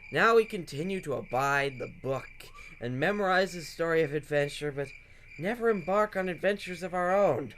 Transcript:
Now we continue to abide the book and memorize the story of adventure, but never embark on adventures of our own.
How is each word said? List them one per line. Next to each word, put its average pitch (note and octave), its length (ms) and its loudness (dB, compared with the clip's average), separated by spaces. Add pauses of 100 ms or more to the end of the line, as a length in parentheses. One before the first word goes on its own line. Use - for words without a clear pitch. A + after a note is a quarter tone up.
(120)
Now G3+ 240 4
we A3+ 80 8
continue F#3 560 -4
to D3 140 -6
abide C3 640 0
the B2 100 -8
book C3 400 -6 (520)
and B2+ 200 -4
memorize F#3 540 2
the F3 80 -10
story E3 400 0
of C#3+ 120 0
adventure, D3 560 -2
but C#3 180 -6 (480)
never A3+ 320 -2
embark G#3 480 2
on F#3 120 0
adventures F3+ 560 -2
of F3 100 -6
our F3+ 200 2
own. D#3+ 440 4